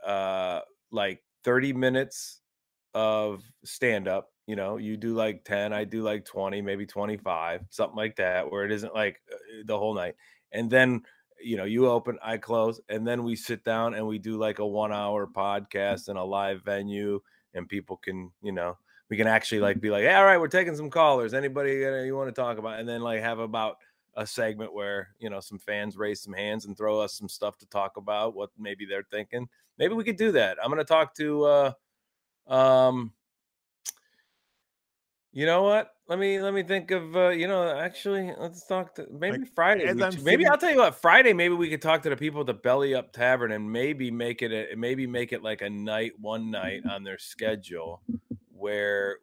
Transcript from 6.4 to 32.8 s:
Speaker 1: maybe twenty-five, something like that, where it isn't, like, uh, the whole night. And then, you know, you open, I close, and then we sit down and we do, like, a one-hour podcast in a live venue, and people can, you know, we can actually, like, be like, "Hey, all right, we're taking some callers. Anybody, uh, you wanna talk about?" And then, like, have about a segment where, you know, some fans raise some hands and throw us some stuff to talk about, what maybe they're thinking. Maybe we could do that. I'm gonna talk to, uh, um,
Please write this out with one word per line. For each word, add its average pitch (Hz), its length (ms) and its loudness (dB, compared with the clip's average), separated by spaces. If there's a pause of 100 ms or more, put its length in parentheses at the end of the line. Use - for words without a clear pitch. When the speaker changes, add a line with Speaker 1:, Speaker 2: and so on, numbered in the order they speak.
Speaker 1:
maybe 101 240 -4
twenty-five, 92 840 -6
something 110 260 -4
like 107 200 -6
that, 90 340 0
where 101 120 -4
it 101 80 -2
isn't, 107 220 -6
like, 104 260 -2 (140)
uh, 107 320 -16
the 107 120 -2
whole 107 180 -2
night. 90 200 -6 (360)
And 113 180 -4
then, 127 320 6 (400)
you 113 160 -4
know, 95 60 -4
you 117 240 4
open, 120 340 0
I 113 160 -6
close, 113 520 -2
and 110 180 -4
then 120 160 -2
we 117 120 -4
sit 107 280 -8
down 113 300 0
and 110 120 -6
we 107 140 -4
do, 110 180 -6
like, 107 220 -2
a 104 80 -2
one-hour 104 600 -2
podcast 101 840 -2
in 98 80 -8
a 92 60 -4
live 98 400 -2
venue, 101 580 -4 (320)
and 87 140 -10
people 95 300 -8
can, 92 340 -10 (100)
you 104 100 -8
know, 90 260 -6 (320)
we 107 80 -6
can 110 100 2
actually, 110 340 2
like, 101 180 2
be 107 100 -2
like, 104 140 2
"Hey, 156 100 6
all 196 120 8
right, 190 120 8
we're 165 100 0
taking 170 280 0
some 151 140 -8
callers. 135 440 4
Anybody, 139 520 -2
uh, 135 180 -2
you 135 120 -4
wanna 135 160 -4
talk 120 260 -4
about?" 110 220 -8
And 117 80 -8
then, 117 140 -6
like, 113 200 -2
have 113 180 -4
about 110 380 -4 (380)
a 110 120 -6
segment 110 460 -4
where, 101 460 -8
you 113 100 -8
know, 98 100 -10
some 98 200 -16
fans 104 360 -6
raise 104 240 -4
some 101 140 -14
hands 104 320 -6
and 101 100 -12
throw 107 240 0
us 104 140 -4
some 101 160 -12
stuff - 300 -8
to 101 80 -20
talk 98 280 -4
about, 104 400 -4
what 98 220 -8
maybe 101 280 -10
they're 98 240 -6
thinking. 120 380 -8 (300)
Maybe 180 160 0
we 226 100 -2
could 208 140 -2
do 214 160 2
that. 104 280 4
I'm 120 80 -2
gonna 151 140 0
talk 160 320 2
to, 151 300 0
uh, 143 260 6 (760)
um, 131 680 6 (2250)